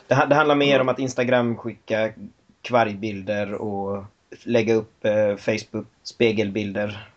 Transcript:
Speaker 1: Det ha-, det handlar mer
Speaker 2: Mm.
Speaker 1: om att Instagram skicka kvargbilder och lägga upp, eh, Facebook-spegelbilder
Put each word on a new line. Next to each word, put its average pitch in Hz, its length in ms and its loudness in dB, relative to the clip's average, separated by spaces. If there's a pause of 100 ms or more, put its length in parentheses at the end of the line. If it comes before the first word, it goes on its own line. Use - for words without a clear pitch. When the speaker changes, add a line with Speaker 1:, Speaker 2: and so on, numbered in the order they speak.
Speaker 1:
Det 131 80 2
ha-, 139 100 4
det 139 100 2
handlar 147 200 4
mer 143 200 4
Speaker 2:
Mm. 131 60 4
Speaker 1:
om 131 80 0
att 123 100 -2
Instagram 123 580 0
skicka 110 540 -4 (500)
kvargbilder 104 920 -2
och 98 500 -6 (400)
lägga 113 300 2
upp, 113 320 -2
eh, 104 300 2
Facebook-spegelbilder 104 1800 -4